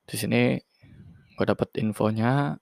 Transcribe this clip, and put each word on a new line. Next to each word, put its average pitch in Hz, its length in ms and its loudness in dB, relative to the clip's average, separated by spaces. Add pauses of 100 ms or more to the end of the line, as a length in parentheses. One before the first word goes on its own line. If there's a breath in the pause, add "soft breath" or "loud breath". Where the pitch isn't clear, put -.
Di - 80 -10
sini 113 240 2 (960 soft breath)
gua - 160 0
dapat - 160 -2 (100)
infonya 110 840 0